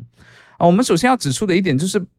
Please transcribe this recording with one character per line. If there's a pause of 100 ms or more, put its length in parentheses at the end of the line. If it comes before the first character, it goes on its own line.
(580)
啊，
我
们
首
先
要
指
出
的
一
点
就
是， (140)